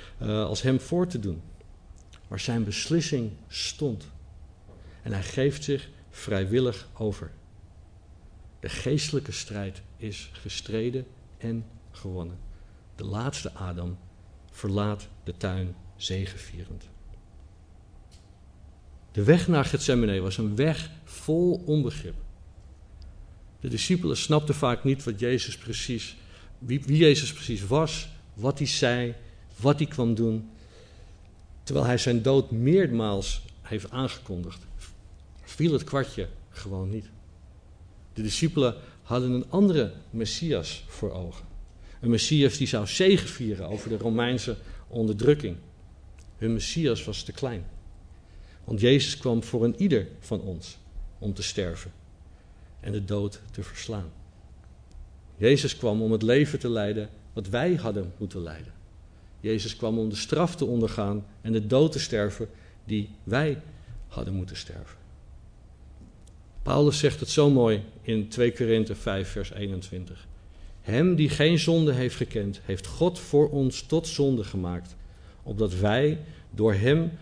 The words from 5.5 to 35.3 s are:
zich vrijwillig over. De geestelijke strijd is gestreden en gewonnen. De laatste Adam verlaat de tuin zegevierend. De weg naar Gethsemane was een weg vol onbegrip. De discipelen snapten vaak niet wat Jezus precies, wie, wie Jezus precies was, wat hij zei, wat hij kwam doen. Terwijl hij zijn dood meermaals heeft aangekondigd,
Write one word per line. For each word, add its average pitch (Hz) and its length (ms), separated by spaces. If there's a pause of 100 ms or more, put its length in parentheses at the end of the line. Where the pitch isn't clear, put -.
zich 139 260 (200)
vrijwillig 110 760 (100)
over. 101 340 (1300)
De 101 100
geestelijke 139 640
strijd 98 500 (160)
is 107 360
gestreden 117 720 (320)
en 113 280 (260)
gewonnen. 90 480 (560)
De 101 100
laatste 113 480
Adam 90 440 (540)
verlaat 101 560 (160)
de 90 140
tuin 92 380 (200)
zegevierend. 92 960 (2250)
De 104 120
weg 170 240
naar 151 180
Gethsemane 113 540
was 95 180
een 107 180
weg 131 360 (120)
vol 175 640
onbegrip. 139 500 (1400)
De - 80
discipelen 151 500
snapten 151 380
vaak 123 280
niet 135 200
wat 104 160
Jezus 120 380
precies, - 600 (400)
wie, 127 280
wie 143 120
Jezus 156 360
precies 98 340
was, 147 420 (240)
wat 131 240
hij 139 100
zei, 123 460 (420)
wat 143 220
hij 147 100
kwam 117 280
doen. 110 340 (1120)
Terwijl 139 220
hij 120 120
zijn 120 240
dood 135 300
meermaals 117 880 (200)
heeft 101 300
aangekondigd, 90 680 (800)